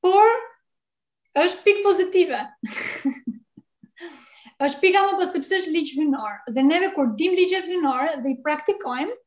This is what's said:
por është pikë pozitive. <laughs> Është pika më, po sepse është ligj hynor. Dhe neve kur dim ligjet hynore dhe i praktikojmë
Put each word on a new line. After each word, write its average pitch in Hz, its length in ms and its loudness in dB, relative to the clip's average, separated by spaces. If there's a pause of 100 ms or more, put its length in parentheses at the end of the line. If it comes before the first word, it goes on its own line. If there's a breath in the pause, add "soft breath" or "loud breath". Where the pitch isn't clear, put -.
por 403 280 6 (1040)
është 349 280 0
pikë 403 220 4
pozitive. 359 580 2
<laughs> - 920 -8 (1200 loud breath)
Është 277 240 -2
pika 381 180 4
më, 392 140 2
po 381 100 0
sepse 349 320 -4
është 359 160 -4
ligj 311 220 -2
hynor. 262 400 -2 (140)
Dhe 240 120 -4
neve 330 320 4
kur 254 240 0
dim 339 160 0
ligjet 359 320 2
hynore 302 560 -2
dhe 269 140 -4
i 254 80 -6
praktikojmë 302 720 -4 (140)